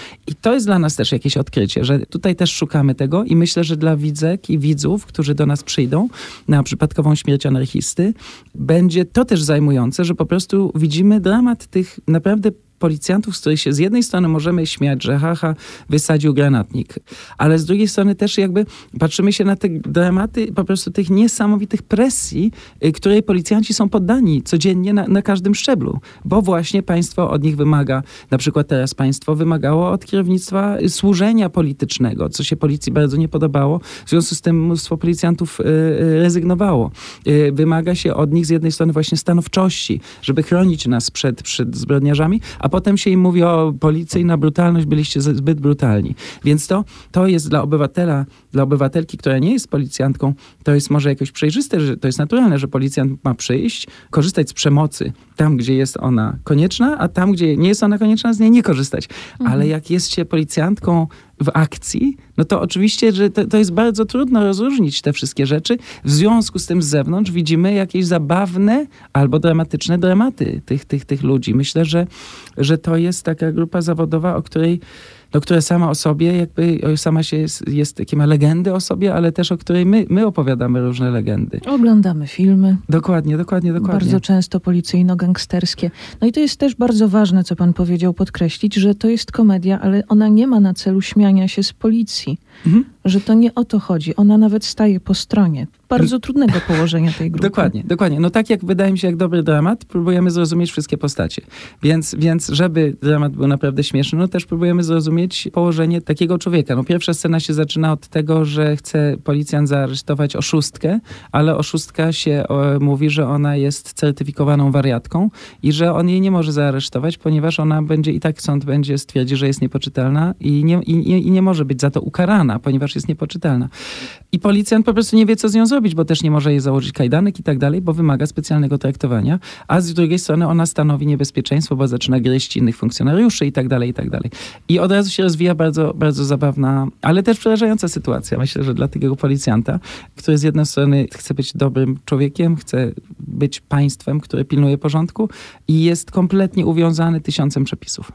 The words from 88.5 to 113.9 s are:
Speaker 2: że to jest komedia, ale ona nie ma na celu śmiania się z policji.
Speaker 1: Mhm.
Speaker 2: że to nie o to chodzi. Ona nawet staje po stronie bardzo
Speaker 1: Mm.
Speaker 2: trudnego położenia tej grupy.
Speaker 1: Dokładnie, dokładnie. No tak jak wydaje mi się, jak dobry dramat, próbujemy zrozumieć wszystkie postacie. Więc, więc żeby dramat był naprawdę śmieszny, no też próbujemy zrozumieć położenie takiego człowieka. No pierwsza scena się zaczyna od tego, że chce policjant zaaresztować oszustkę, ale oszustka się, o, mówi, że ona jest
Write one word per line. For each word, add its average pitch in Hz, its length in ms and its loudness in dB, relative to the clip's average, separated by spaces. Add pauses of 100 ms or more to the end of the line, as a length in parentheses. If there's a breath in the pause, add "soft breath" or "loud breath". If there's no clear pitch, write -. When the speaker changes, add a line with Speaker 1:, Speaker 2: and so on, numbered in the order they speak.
Speaker 2:
że 202 200 4
to 214 140 -2
jest 233 240 -2
komedia, 196 480 2
ale 196 280 2
ona 214 200 4
nie 214 180 6
ma 240 140 4
na 190 140 4
celu 190 260 0
śmiania 190 480 4
się 196 140 -2
z - 100 -4
policji. 220 640 -2 (280 loud breath)
Speaker 1:
Mhm. 208 180 6 (200)
Speaker 2:
że 196 160 2
to 220 140 2
nie 233 200 4
o 240 100 0
to 220 140 -2
chodzi. 165 380 -2
Ona 208 220 6
nawet 214 260 2
staje 208 360 0
po - 140 -2
stronie 170 520 0 (220)
bardzo 247 280 2
Speaker 1:
Mm. 240 40 -2
Speaker 2:
trudnego 269 320 0 (140)
położenia 165 460 0
tej 160 180 -4
grupy. 175 180 -2
Speaker 1:
Dokładnie, 196 380 -2
dokładnie. 170 340 0
No 170 100 2
tak 220 200 0
jak 202 140 0
wydaje 190 280 0
mi 185 60 -2
się, 185 80 -2
jak 175 100 0
dobry 170 260 0
dramat, 156 420 0
próbujemy 180 460 0
zrozumieć 170 400 0
wszystkie 151 280 -6
postacie. - 440 -4 (400 loud breath)
Więc, 156 360 0
więc 160 300 0
żeby 156 540 0
dramat 147 300 0
był 139 140 -2
naprawdę 139 380 -2
śmieszny, 139 340 -2
no 180 100 0
też - 180 -4
próbujemy 175 360 0
zrozumieć 165 720 -2
położenie 170 480 0
takiego 165 380 -2
człowieka. 160 380 -2
No 131 80 -2
pierwsza 170 300 -2
scena 160 260 -2
się 156 140 -4
zaczyna 156 380 -2
od - 160 -6
tego, 160 360 0
że 151 320 -2
chce 147 480 -2
policjant 147 440 -2
zaaresztować 139 680 -2
oszustkę, - 640 -2 (320 loud breath)
ale 151 240 2
oszustka 160 560 -4
się, 147 360 -2
o, 139 320 0
mówi, 143 300 2
że 147 180 0
ona 143 280 0
jest 143 360 -4